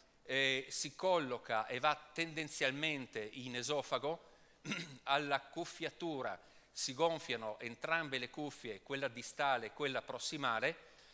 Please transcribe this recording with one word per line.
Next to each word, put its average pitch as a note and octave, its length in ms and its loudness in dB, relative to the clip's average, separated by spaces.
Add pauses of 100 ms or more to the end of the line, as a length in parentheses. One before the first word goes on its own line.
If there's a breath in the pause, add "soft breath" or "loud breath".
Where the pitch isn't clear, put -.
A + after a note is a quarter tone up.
(240 loud breath)
eh, C3+ 460 2
si - 260 -2
colloca B2+ 720 2
e B2+ 120 -2
va D3 160 4 (180)
tendenzialmente D3 1080 0
in B2 340 -6
esofago, C3+ 680 0 (400 loud breath)
<clears throat> D#3+ 400 -6
alla C#3 360 4
cuffiatura D#3 1040 -4 (300 loud breath)
si - 240 -2
gonfiano B2+ 640 0
entrambe C#3 580 0
le B2 140 -2
cuffie, B2+ 500 -6
quella C#3 260 -2
distale A#2+ 600 0
e G#2 60 -8
quella C3 280 0
prossimale, B2+ 840 0 (280 loud breath)